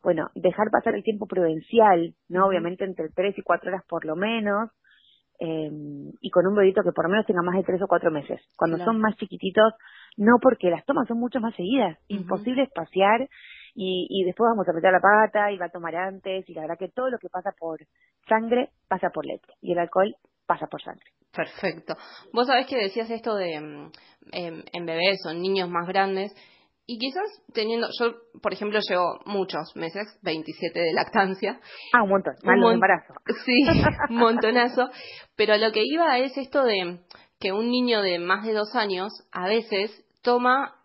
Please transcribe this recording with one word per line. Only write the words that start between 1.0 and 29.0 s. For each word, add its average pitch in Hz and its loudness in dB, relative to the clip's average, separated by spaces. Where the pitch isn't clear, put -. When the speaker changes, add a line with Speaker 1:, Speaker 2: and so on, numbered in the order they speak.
Speaker 1:
tiempo 208 -4
prudencial, 170 2
¿no? 180 -2
Speaker 2:
Ujú. 196 4
Speaker 1:
Obviamente 180 -2
entre 175 -8
tres 196 -4
y - -12
cuatro 175 -2
horas 185 -6
por 165 -6
lo 156 -4
menos, 214 -2
eh, 160 -6
y - -10
con 180 4
un 202 0
bebito 196 4
que 175 0
por 165 -2
lo 170 0
menos 208 0
tenga 180 0
más 175 -2
de 190 0
tres 185 -2
o 190 -4
cuatro 175 2
meses. 147 -6
Cuando 165 0
Speaker 2:
Claro. 180 -2
Speaker 1:
son 220 0
más 214 2
chiquititos, 202 2
no, 220 6
porque 247 4
las 160 -2
tomas 277 0
son 233 -4
mucho 240 -4
más 226 -6
seguidas, 190 -2
Speaker 2:
Ujú. 202 -6
Speaker 1:
imposible 214 -2
espaciar, 202 2
y, 185 -4
y 190 -2
después 202 2
vamos 214 0
a 165 -2
meter 170 4
la 185 4
pata, 208 4
y 196 -8
va 175 -6
a 170 -10
tomar 170 -10
antes, 190 -8
y 175 -18
la 160 -10
verdad 165 -8
que 190 -8
todo 254 -6
lo 233 -6
que - -14
pasa 185 -6
por 160 -8
sangre, 226 0
pasa 185 -2
por 147 -8
leche, - -12
y 180 -4
el 170 0
alcohol 185 0
pasa 165 -2
por - -12
sangre. - -16
Speaker 2:
Perfecto. 165 -8
Vos 240 0
sabés 262 2
que 269 -4
decías 220 -4
esto 226 -4
de, 170 -4
mm, 151 -14
em, 170 -10
en 175 -8
bebés 175 0
o 156 -6
en 170 -6
niños 190 0
más 175 -2
grandes, 190 -2
y 240 -10
quizás 277 -4
teniendo, 226 -2
yo, 233 0
por 185 -2
ejemplo, 208 -2
llevo 180 -2